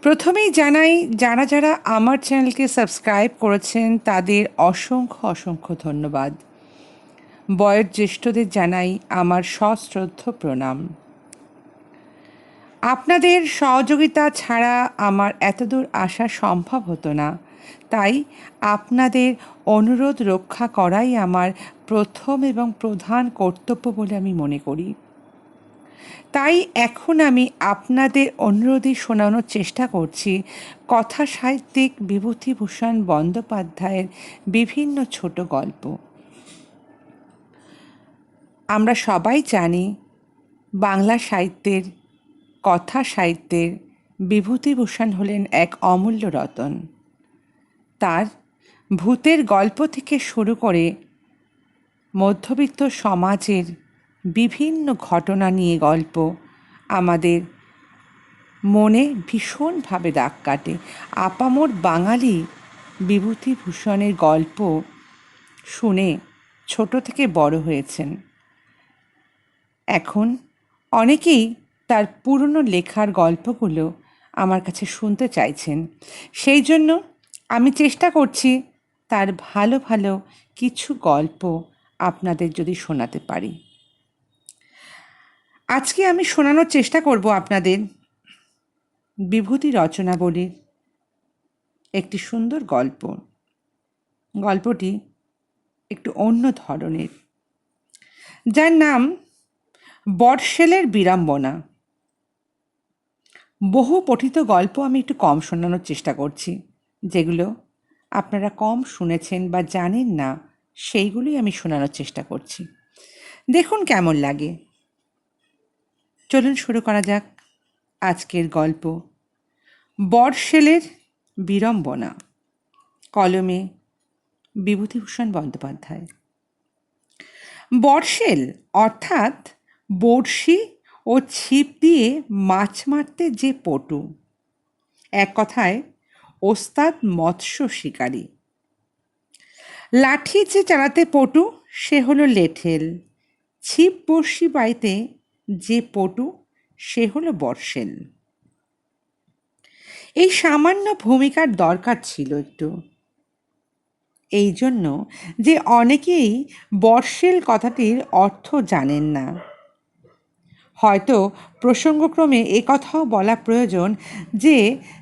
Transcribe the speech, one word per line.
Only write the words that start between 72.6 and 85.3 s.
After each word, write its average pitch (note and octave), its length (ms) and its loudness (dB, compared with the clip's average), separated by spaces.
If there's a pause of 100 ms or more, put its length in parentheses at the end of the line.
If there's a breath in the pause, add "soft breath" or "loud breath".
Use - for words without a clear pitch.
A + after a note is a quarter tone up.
লেখার G#3 500 0
গল্পগুলো E3+ 800 0 (400 soft breath)
আমার F#3+ 280 0
কাছে F#3 260 -10
শুনতে G#3+ 420 -4
চাইছেন, D#3+ 580 -4 (460 loud breath)
সেই C#4 300 2
জন্য D#4+ 400 2 (460)
আমি A#3+ 220 2
চেষ্টা D4 400 2
করছি C4 520 0 (460)
তার G3 200 0 (100)
ভালো A3+ 400 0
ভালো G3+ 420 -2 (360 soft breath)
কিছু B3 380 -6
গল্প D#3+ 680 -2 (360)
আপনাদের F3 520 -4
যদি F3 240 -6
শোনাতে - 440 -6
পারি। - 460 -10 (2000 soft breath)